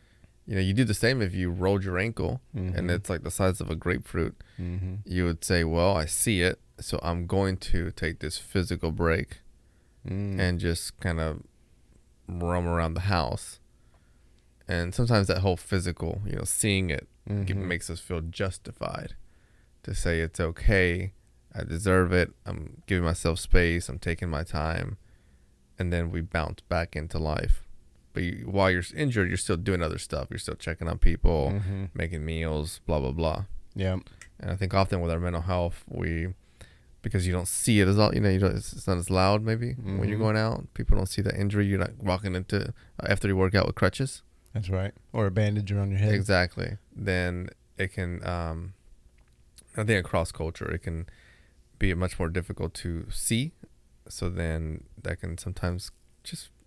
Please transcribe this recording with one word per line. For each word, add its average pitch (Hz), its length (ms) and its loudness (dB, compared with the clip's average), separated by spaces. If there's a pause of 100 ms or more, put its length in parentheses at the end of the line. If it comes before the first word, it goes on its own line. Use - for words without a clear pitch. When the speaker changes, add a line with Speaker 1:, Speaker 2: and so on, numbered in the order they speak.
(480)
Speaker 1:
You 113 80 -4
know, 92 60 2
you 95 120 2
do 123 100 4
the 104 120 0
same 123 260 2
if 92 140 -2
you 90 160 0
rolled 92 320 2
your 90 160 -2
ankle 107 420 -2 (140)
and 92 180 -4
Speaker 2:
Mm-hmm. 90 160 -2
Speaker 1:
it's, 95 180 0
like, 92 140 -2
the - 80 -6
size 92 320 2
of 82 80 -6
a 82 60 -2
grapefruit. - 600 -2 (240)
Speaker 2:
Mm-hmm. 92 360 -6 (100)
Speaker 1:
You 90 200 0
would 85 180 -2
say, 87 200 4
"Well, 85 320 4
I 78 120 0
see 101 340 2
it, 90 180 2 (200)
so - 240 -4
I'm 87 240 -2
going 95 300 0
to 87 340 2
take - 300 -4
this - 180 -6
physical 85 520 -2
break 82 500 0 (680)
Speaker 2:
Mm. 98 300 -4
Speaker 1:
and 90 200 2
just - 400 -2
kind 82 200 -2
of 80 240 -4 (840)
roam 87 400 0
around 85 280 0
the 87 60 -4
house." 87 580 -2 (1080)
And 87 280 -4
sometimes 117 320 4
that 92 120 2
whole 92 180 2
physical, 85 680 -4
you - 120 -4
know, - 80 -6
seeing 95 440 2
it - 180 -4 (200)
gi-, 104 60 -4
Speaker 2:
Mm-hmm. 98 340 -2
Speaker 1:
makes 87 220 -4
us 82 100 -8
feel 85 220 -6
justified - 960 -8 (680)
to - 100 -6
say, 85 280 0
"It's 82 180 -4
okay. 92 720 4 (420)
I - 100 -6
deserve 92 480 4
it. 90 220 2 (120)
I'm 85 420 -10
giving 90 180 0
myself 82 340 0
space. 85 500 4
I'm 85 100 -8
taking 85 300 -4
my 76 140 -4
time." 85 540 -4 (800)
And 90 140 -2
then 85 180 0
we 90 120 -4
bounce 82 400 -4
back 85 340 -2
into 78 240 -6
life. - 440 2 (500)
But 90 100 -4
you, 87 260 -6
while 98 220 4
you're 90 80 4
s-, - 140 -6
injured, 120 340 2
you're 90 100 0
still 87 200 0
doing 92 260 0
other - 140 -2
stuff. - 320 -6
You're - 100 -8
still - 160 -8
checking 82 320 -6
on 85 100 -4
people, 82 560 6
Speaker 2:
Mm-hmm. 98 400 -2
Speaker 1:
making 80 320 -4
meals, 80 600 -4
blah, 78 120 2
blah, 65 120 0
blah. 80 320 0 (320)
Speaker 2:
Yeah. 95 220 0 (420)
Speaker 1:
And - 120 -8
I 90 40 -2
think 95 180 -2
often 98 280 2
with 85 100 0
our 85 80 0
mental 87 220 -2
health, 87 480 -2
we, 87 440 -4 (680)
because 90 260 -2
you 90 60 0
don't 90 140 -2
see 107 340 4
it 92 80 8
as 101 100 6
all, 104 160 6
you 110 60 2
know, 104 80 4
you 95 100 4
don't, 98 160 4
it's, - 160 -6
it's - 160 -10
not 92 100 2
as 87 120 -4
loud 95 340 4
maybe 117 300 -2
when 98 340 -2
you're 107 100 0
Speaker 2:
Mm-hmm. 110 60 0
Speaker 1:
going 107 140 4
out. - 360 -2
People 113 220 4
don't 95 120 4
see - 140 -2
that 101 140 0
injury. 101 320 2
You're 98 120 2
not - 220 -2
walking 95 340 0
into, 98 340 -2
uh, - 20 -6 (360)
after 101 200 2
you 95 80 4
work 92 180 4
out 95 140 0
with - 80 -2
crutches. - 480 0 (300)
Speaker 2:
That's 98 160 -4
right. 95 240 -2 (180)
Or 113 160 2
a 95 40 0
bandage 104 420 2
around 98 180 2
your 95 80 2
head. 107 160 6
Speaker 1:
Exactly. 92 640 2 (180)
Then 90 540 0 (280)
it 95 160 -2
can, 87 320 -4
um, 87 480 -4 (1040)
I 110 80 -2
think 104 220 4
across 85 260 0
culture, 80 400 -6
it 80 120 -4
can 82 240 -6 (720)
be 95 140 4
much 90 240 -2
more 85 120 0
difficult 85 460 -4
to 82 360 -6
see. 127 400 0 (560)
So - 220 -4
then 80 540 -4 (200)
that 85 160 -6
can 82 180 -8
sometimes 92 540 -6 (320)
just - 260 -14 (180)